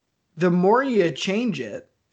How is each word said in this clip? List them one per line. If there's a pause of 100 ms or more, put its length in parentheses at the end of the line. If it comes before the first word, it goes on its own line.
(380)
the
more
you
change
it (220)